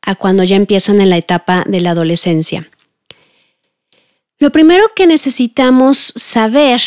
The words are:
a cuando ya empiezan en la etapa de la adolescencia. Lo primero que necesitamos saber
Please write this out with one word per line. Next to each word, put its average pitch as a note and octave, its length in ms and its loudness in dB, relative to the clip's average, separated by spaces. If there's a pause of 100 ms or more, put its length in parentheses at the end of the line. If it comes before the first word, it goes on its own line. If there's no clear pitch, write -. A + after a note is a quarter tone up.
a G3 140 -6
cuando F#3+ 280 0
ya F#3 120 0
empiezan G3+ 440 0
en F#3+ 120 2
la F3 60 0
etapa F3+ 500 -4
de F#3+ 140 -2
la F3 100 -2
adolescencia. E3 800 -4 (1700)
Lo C#4+ 120 2
primero E4+ 340 4 (100)
que F#4+ 100 2
necesitamos C4 1080 0
saber B3 720 0